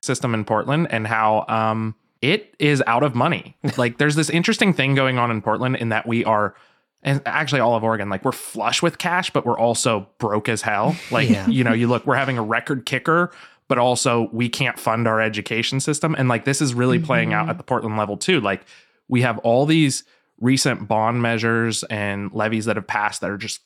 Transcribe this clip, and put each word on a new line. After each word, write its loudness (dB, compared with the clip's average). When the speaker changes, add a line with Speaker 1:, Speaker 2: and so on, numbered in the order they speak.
Speaker 1:
system -2
in -2
Portland 0
and -2
how, 0
um, -2
it -2
is 2
out 2
of -2
money. -2
Speaker 2:
<laughs> -2
Speaker 1:
Like, 0
there's 4
this 0
interesting 2
thing 2
going 2
on 2
in -2
Portland 0
in -2
that -2
we 0
are, 2
and 0
actually 0
all 4
of 0
Oregon, 0
like, -4
we're 2
flush -4
with 0
cash, -2
but -2
we're 0
also 0
broke -2
as -2
hell. 0
Speaker 2:
<laughs> -12
Speaker 1:
Like, 2
Speaker 2:
Yeah. 2
Speaker 1:
you 2
know, 2
you 2
look, 0
we're 2
having 0
a -2
record -4
kicker, 0
but 2
also 2
we -2
can't -2
fund 0
our 2
education -2
system. -2
And, 2
like, 0
this 0
is 0
really 2
playing 0
out 0
Speaker 3:
Mm-hmm. -4
Speaker 1:
at -6
the -16
Portland -2
level -2
too. 2
Like, -2
we 2
have 0
all 4
these 2
recent 0
bond 0
measures 0
and -6
levies -2
that 0
have -8
passed -2
that -4
are -6
just -10